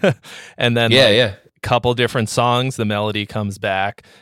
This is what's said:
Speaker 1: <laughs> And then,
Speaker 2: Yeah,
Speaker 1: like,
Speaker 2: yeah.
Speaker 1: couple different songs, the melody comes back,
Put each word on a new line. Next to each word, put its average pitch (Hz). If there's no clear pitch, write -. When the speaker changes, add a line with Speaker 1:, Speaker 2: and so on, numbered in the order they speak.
Speaker 1:
<laughs> -
And 120
then, 117
Speaker 2:
Yeah, 127
Speaker 1:
like, 104
Speaker 2:
yeah. 110
Speaker 1:
couple 123
different 117
songs, 123
the 113
melody 104
comes 101
back, 98